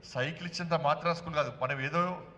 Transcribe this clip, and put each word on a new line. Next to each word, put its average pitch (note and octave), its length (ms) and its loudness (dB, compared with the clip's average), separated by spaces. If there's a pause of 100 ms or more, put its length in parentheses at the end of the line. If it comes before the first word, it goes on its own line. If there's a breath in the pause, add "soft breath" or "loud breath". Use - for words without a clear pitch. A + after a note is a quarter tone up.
(140)
సైకిల్ D#3+ 340 -4
ఇచ్చేంత E3+ 260 -2
మాత్రం D3+ 400 4
స్కూల్ E3+ 200 -8
కాదు, C#3 180 2 (100)
మనం C3+ 180 0
ఏదో E3+ 420 0 (140)